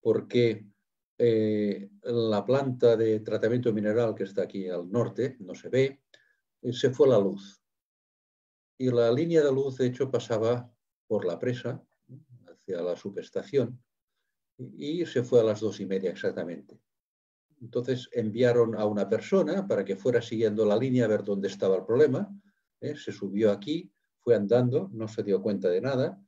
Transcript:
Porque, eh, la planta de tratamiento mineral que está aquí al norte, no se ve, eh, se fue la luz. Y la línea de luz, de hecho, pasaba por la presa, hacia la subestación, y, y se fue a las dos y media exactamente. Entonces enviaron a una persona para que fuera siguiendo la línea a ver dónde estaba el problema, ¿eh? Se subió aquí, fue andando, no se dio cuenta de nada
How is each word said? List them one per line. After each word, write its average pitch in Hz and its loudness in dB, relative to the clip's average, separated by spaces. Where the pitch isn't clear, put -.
Porque, 113 0
eh, 107 2
la 113 -2
planta 123 2
de 110 2
tratamiento 113 0
mineral 107 0
que 98 -6
está 98 -6
aquí 92 -6
al 87 -8
norte, 120 -2
no - -14
se - -16
ve, 135 0
eh, 123 -4
se - 0
fue 139 6
la 123 6
luz. - -2
Y 127 0
la 117 4
línea 160 4
de 143 4
luz, 135 -2
de 131 2
hecho, 127 -2
pasaba 117 -2
por 104 -2
la 85 -4
presa, 123 -6
hacia - -10
la 87 -4
subestación, - -6
y, 143 -8
y 156 -2
se 123 -2
fue 123 4
a 113 6
las 107 0
dos 104 -6
y 101 -6
media 95 -2
exactamente. 85 -8
Entonces 123 -6
enviaron 117 2
a 107 0
una 104 0
persona 175 0
para 98 0
que 98 -4
fuera 120 0
siguiendo 110 0
la 104 4
línea 127 2
a - 0
ver 101 0
dónde 98 -2
estaba 95 0
el 90 -4
problema, 139 2
¿eh? 147 -8
Se - -12
subió 101 0
aquí, 151 -6
fue 117 4
andando, 120 2
no 110 -8
se 107 -8
dio 98 0
cuenta 95 -2
de 87 0
nada 139 -2